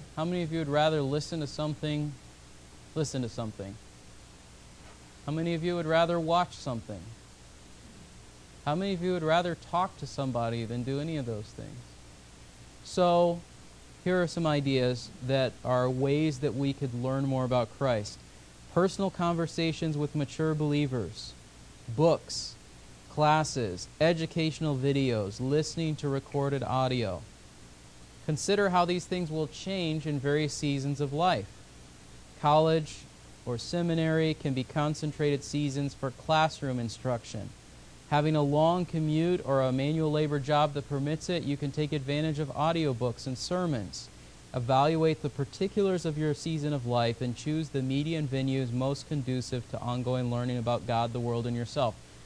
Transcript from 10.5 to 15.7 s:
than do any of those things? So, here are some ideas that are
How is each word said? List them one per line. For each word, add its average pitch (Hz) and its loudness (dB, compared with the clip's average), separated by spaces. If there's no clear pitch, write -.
than 120 -4
do 135 -2
any 160 -4
of 135 -4
those 107 -6
things? 110 -14
So, 175 4
here 180 2
are 165 0
some 160 0
ideas 135 2
that 131 2
are 127 2